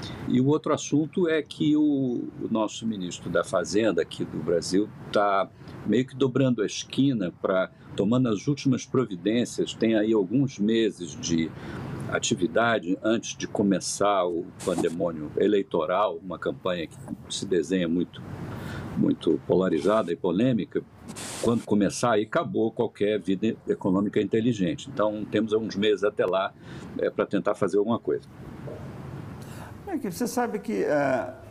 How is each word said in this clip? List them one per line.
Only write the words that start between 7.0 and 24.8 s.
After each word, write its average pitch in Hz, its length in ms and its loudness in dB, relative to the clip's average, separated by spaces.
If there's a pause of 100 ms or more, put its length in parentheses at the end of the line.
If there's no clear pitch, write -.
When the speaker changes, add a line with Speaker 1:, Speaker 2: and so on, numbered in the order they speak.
Speaker 1:
pra, 95 280 2 (260)
tomando 120 320 2
as 107 200 -2
últimas 139 380 0
providências. 104 880 0
Tem 113 220 2
aí 107 160 2
alguns 110 480 2
meses 101 520 2
de 82 380 0 (640)
atividade 107 880 2
antes 110 340 0
de - 120 -6
começar 98 800 2
o 87 200 -2 (200)
pandemônio 82 720 0
eleitoral, 95 840 2
uma 92 160 -8
campanha 87 500 -4
que - 80 -20 (340)
se - 160 -6
desenha 90 420 2
muito, 85 340 -2 (760)
muito 82 500 2
polarizada 92 640 2
e 85 60 -2
polêmica. 95 680 0 (580)
Quando 113 240 2
começar, 104 460 2
aí 107 120 4
acabou 110 480 0
qualquer 104 480 0
vida 95 360 0 (120)
econômica 101 540 2
inteligente. 104 720 0